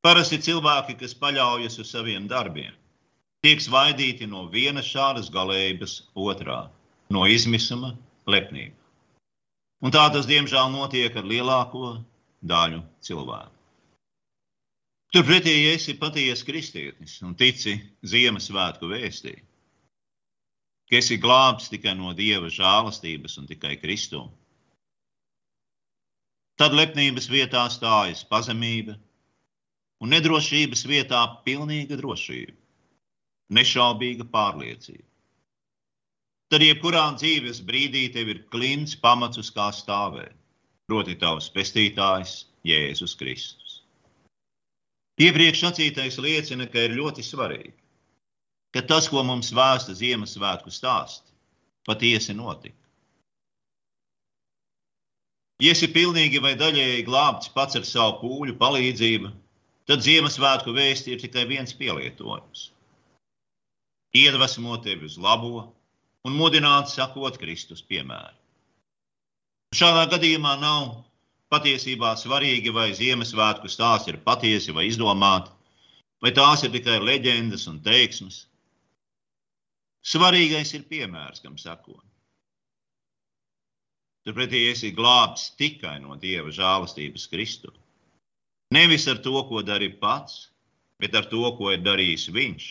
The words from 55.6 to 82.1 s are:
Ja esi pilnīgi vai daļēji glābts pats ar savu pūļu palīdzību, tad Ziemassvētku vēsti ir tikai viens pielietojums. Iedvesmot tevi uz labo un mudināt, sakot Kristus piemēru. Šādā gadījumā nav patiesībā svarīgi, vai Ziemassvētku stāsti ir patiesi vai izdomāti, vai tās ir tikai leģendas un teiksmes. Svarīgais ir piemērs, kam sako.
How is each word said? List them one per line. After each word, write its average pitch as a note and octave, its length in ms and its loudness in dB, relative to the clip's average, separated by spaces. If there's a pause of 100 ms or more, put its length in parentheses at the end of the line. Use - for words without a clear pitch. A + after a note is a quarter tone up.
Ja D#3 80 10
esi D#3+ 240 4
pilnīgi D#3+ 480 2
vai C3+ 160 0
daļēji C3+ 480 0
glābts C#3+ 480 0
pats C#3 240 -2
ar - 80 -6
savu A2+ 380 2
pūļu C3 340 -8
palīdzību, A#2 720 0 (560)
tad C#3 160 2
Ziemassvētku C3+ 720 2
vēsti C3+ 400 -2
ir A#2+ 80 -10
tikai B2 240 -6
viens C3 320 -8
pielietojums. C2+ 920 -10 (1400)
Iedvesmot B2+ 680 2
tevi F2+ 240 -8
uz D#2 160 -16
labo A2+ 460 -2 (580)
un C3+ 80 -6
mudināt, D3 560 4
sakot C3+ 480 -6
Kristus E2+ 480 -14
piemēru. B1+ 480 -10 (1400)
Šādā E3 380 4
gadījumā D#3 480 0
nav D3 300 -2 (640)
patiesībā B2+ 640 0
svarīgi, B2 560 -2
vai A2+ 160 0
Ziemassvētku A2 800 0
stāsti A2+ 400 2
ir D2+ 160 -10
patiesi A2 480 0
vai F2 160 0
izdomāti, G2 640 2 (680)
vai B2 120 2
tās C#3+ 320 6
ir A2 80 -4
tikai A#2 240 0
leģendas A#2 720 -2
un D#2 80 -12
teiksmes. G#2+ 600 0 (1600)
Svarīgais E3 720 4
ir C#3 80 -12
piemērs, F2 560 -10
kam C#2 160 -20
sako. - 400 -18 (2250)